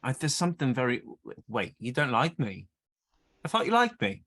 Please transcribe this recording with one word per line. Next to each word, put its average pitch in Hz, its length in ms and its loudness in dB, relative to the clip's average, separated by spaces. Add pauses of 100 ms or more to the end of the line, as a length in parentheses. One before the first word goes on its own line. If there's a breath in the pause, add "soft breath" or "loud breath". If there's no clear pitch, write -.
I, 127 100 -2
there's 143 220 -2
something 165 400 0
very, 123 280 0 (460)
wait, 107 300 -4
you 120 140 -8
don't 143 180 0
like 135 280 2
me? 98 300 -4 (760)
I - 40 -6
thought 226 180 0
you 202 60 0
liked 240 280 2
me. 98 260 -4